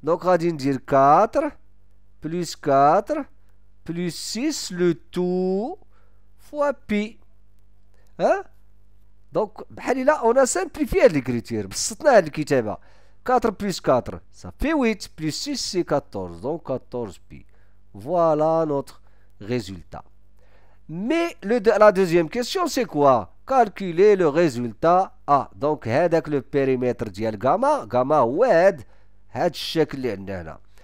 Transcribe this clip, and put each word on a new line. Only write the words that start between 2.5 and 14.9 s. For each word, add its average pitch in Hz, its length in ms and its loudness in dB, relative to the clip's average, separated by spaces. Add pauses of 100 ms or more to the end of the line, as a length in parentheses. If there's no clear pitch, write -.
كاتر 156 680 2 (640)
بلوس 170 280 -6
سيس, - 580 -6
le 175 220 2 (220)
tout 185 640 -2 (720)
fois 285 220 -2
pi. 208 440 -6 (1040)
ها؟ 349 240 2 (880)
دونك 185 400 -6
بحال 262 260 -4
الا 277 220 2
on 240 160 4
a 269 100 6
simplifié 339 560 -2
هاد 240 100 6
لي 143 80 0
كريتير، 117 460 -4
بسطنا 240 500 0
هاد 190 100 6
الكتابة. 131 500 -2 (480)
كاتر 247 260 0
بلوس 196 300 -8
كاتر 117 400 -2 (120)
ça - 160 -18 (140)
fait 302 120 0
huit, 226 420 -2